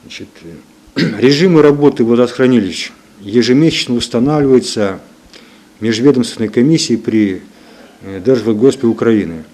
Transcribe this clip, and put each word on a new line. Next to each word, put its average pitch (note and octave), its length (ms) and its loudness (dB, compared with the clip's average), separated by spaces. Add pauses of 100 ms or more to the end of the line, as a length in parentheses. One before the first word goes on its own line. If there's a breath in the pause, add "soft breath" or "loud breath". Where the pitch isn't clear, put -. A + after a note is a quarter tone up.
Значит, D#2+ 260 -18 (140)
э, E2+ 120 -20 (400)
<clears throat> A#2 240 -4
режимы D3+ 420 4
работы C#3+ 420 2
водохранилищ A#2+ 880 0 (300)
ежемесячно B2 760 0
устанавливаются B2 1040 0 (800 loud breath)
межведомственной A#2 720 0
комиссией B2 500 0
при, G#2 420 -2 (600 loud breath)
э, G2 220 -14
Держводгоспе A#2 640 0
Украины. G#2 560 -2 (100)